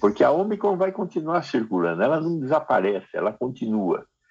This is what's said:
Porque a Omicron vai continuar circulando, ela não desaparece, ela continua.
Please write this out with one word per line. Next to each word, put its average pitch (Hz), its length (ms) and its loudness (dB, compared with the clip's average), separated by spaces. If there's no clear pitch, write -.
Porque 104 220 2
a 139 80 6
Omicron 202 460 0
vai 190 160 0
continuar 175 500 -4
circulando, 90 580 -2
ela 147 200 2
não 165 180 -2
desaparece, 127 760 0
ela - 200 -2
continua. 107 760 -2